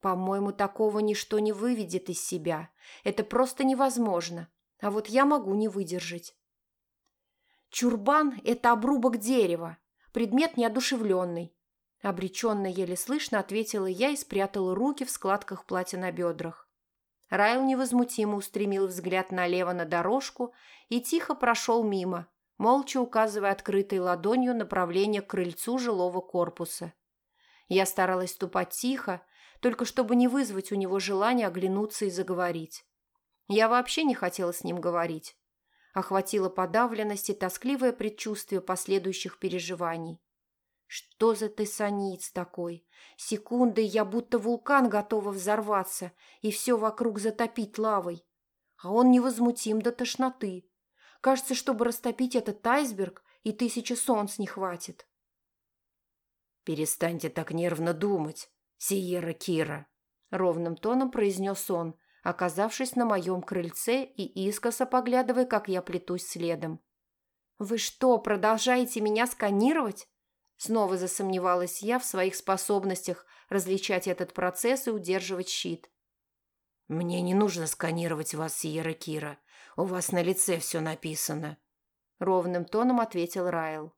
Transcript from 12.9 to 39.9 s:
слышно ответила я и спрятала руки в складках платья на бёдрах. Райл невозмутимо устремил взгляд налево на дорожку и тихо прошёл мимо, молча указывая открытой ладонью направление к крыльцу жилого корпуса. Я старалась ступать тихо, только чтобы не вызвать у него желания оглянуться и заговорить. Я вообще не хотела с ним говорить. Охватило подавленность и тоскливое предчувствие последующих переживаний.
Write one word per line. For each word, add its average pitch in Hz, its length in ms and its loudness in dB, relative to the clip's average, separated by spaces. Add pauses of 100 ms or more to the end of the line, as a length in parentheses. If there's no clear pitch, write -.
слышно 240 440 -2
ответила 202 460 -2
я 190 240 0
и 285 60 -2
спрятала 196 580 -2
руки 262 320 -2
в - 40 -10
складках 196 540 -4
платья 185 340 -4
на 180 140 -4
бёдрах. 165 560 -6 (600)
Райл 226 340 4
невозмутимо 247 720 2
устремил 196 500 0
взгляд 185 460 -2
налево 180 400 0
на 175 140 -2
дорожку 208 680 -2 (380)
и 233 100 0
тихо 330 340 -2
прошёл 233 480 2
мимо, 185 460 -2 (300)
молча 262 420 4
указывая 220 520 2
открытой 196 480 0
ладонью 202 540 2
направление 196 680 0
к 202 80 -12
крыльцу 190 480 -2
жилого 185 420 0
корпуса. 170 720 -4 (760)
Я 190 180 4
старалась 185 460 0
ступать 180 380 -4
тихо, 240 560 -4 (340)
только 240 240 0
чтобы 233 300 0
не 247 140 8
вызвать 220 420 -2
у 208 60 -2
него 196 240 0
желания 202 480 2
оглянуться 190 560 -2
и 196 60 0
заговорить. 175 760 -4 (640)
Я 214 200 6
вообще 247 360 2
не 262 100 4
хотела 180 380 -2
с - 100 -8
ним 175 180 -4
говорить. 170 560 -2 (580)
Охватило 190 560 0
подавленность 208 800 0
и 202 40 0
тоскливое 247 580 0
предчувствие 214 680 -4
последующих 185 800 -2
переживаний. 165 840 -6 (640)